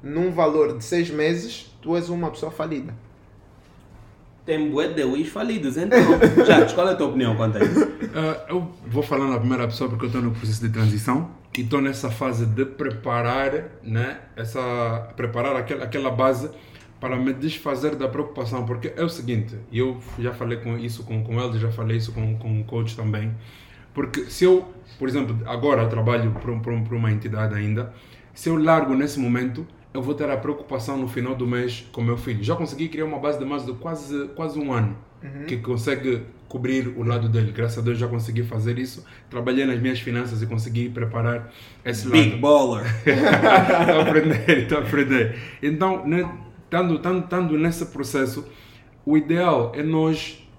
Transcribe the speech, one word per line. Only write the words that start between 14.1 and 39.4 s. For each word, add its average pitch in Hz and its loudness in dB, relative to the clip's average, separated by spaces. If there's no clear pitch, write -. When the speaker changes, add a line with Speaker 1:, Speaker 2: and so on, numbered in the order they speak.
Speaker 3:
essa, 117 -4
preparar 120 -2
aquel-, 127 -4
aquela 131 -4
base 131 2
para 127 -4
me 131 0
desfazer 143 -2
da 131 -2
preocupação, 120 -4
porque 120 -6
é 160 -2
o 170 0
seguinte, 117 -4
eu 123 -2
já 120 -4
falei 117 -4
com 117 -6
isso 117 -8
com, 110 -2
com 113 -2
eles, 117 -2
já 113 0
falei 113 -2
isso 113 -4
com, 110 -2
com 110 -2
o 110 -4
coach 113 -4
também, 110 -2
porque 131 -4
se - 0
eu 185 8
por 131 -4
exemplo, 123 0
agora 120 2
eu 110 2
trabalho 113 2
pra 117 -4
um, 113 -4
pra 120 -4
um, 113 -2
pra 120 -4
uma 113 0
entidade 107 -2
ainda. 107 -2
Se - -4
eu 165 2
largo 156 4
nesse 139 0
momento, 123 0
eu 139 -4
vou 143 -2
ter 147 -2
a 139 0
preocupação 139 -4
no 127 -2
final 123 -2
do 123 -2
mês 123 -2
com 120 -4
meu 117 2
filho. 110 -4
Já 151 2
consegui 160 -4
criar 156 -4
uma 151 -6
base 147 0
de 135 -4
mais 139 -4
de 123 -8
quase, 143 -6
quase 156 -4
um 139 -2
ano 107 0
Speaker 1:
Uhum. 139 -12
Speaker 3:
que 139 -4
consegue 123 -2
cobrir 127 -2
o 120 -6
lado 113 0
dele. 110 2
Graças 113 -2
a - -4
Deus 117 0
já 120 0
consegui 117 -2
fazer 117 -2
isso. - -8
Trabalhei 127 0